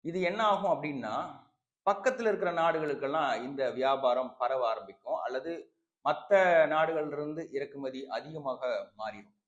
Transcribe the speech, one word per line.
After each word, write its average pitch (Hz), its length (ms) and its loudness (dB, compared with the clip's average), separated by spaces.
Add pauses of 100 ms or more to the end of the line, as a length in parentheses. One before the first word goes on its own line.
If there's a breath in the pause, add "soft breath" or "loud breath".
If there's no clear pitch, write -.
இது 170 160 -4
என்ன 190 220 0
ஆகும் 196 300 2
அப்படின்னா, 139 400 -4 (720)
பக்கத்துல 233 420 2
இருக்கிற 185 220 0
நாடுகளுக்கெல்லாம் 156 800 0 (120)
இந்த 139 180 -6 (100)
வியாபாரம் 127 680 2
பரவ 127 300 0
ஆரம்பிக்கும், 107 540 -6
அல்லது 131 300 -4 (540)
மத்த 151 260 0 (360)
நாடுகள்ல 156 480 0
இருந்து 151 360 -6
இறக்குமதி 139 580 -6
அதிகமாக 135 520 -6 (340)
மாறிடும். 104 400 -12 (120)